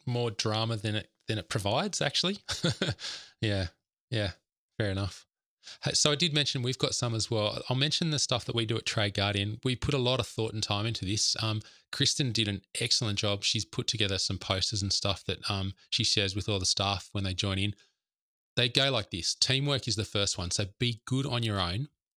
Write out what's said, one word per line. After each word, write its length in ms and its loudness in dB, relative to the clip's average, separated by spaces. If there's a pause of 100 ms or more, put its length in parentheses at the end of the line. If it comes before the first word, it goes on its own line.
more 260 0
drama 460 0
than 180 -2
it, 140 -6 (180)
than 100 0
it 120 -6
provides, 520 0
actually. 380 0 (240)
<laughs> 160 2 (640)
Yeah, 260 0 (420)
yeah, 220 0 (480)
fair 100 2
enough. 360 -4 (580)
Hey, 100 -2
so 180 4
I 40 2
did 180 2
mention 280 0
we've 160 -2
got 180 0
some 200 0
as 160 0
well. 280 0 (100)
I'll 60 2
mention 360 0
the 80 0
stuff 260 0
that 100 -4
we 100 0
do 120 0
at 80 -4
Trade 300 0
Guardian. 480 0
We 120 0
put 180 -2
a 60 2
lot 200 2
of 80 -2
thought 260 -4
and 100 -4
time 220 0
into 200 -2
this. 380 0
Um, 180 0 (300)
Kristen 400 2
did 160 2
an 140 -2 (180)
excellent 400 0
job. 240 0
She's 220 0
put 220 -6
together 300 2
some 200 -2
posters 440 0
and 120 0
stuff 320 0
that, 140 -4 (100)
um, 240 -2 (160)
she 140 0
shares 320 2
with 120 -4
all 120 0
the 60 -2
staff 480 0
when 100 -4
they 100 -2
join 240 -2
in. 180 0 (800)
They 140 4
go 220 4
like 200 0
this. 240 -2
Teamwork 520 2
is 80 0
the 100 -2
first 320 0
one. 140 -4
So 140 0 (140)
be 260 0
good 200 0
on 180 -2
your 160 0
own, 300 0 (280)